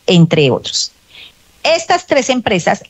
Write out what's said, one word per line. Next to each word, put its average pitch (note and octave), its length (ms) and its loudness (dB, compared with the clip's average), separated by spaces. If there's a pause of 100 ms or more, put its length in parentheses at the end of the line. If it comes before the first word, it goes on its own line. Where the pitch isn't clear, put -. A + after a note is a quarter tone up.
entre E3 440 4
otros. - 420 -6 (680)
Estas E4+ 440 -2
tres C#4 220 0
empresas G#3 600 -2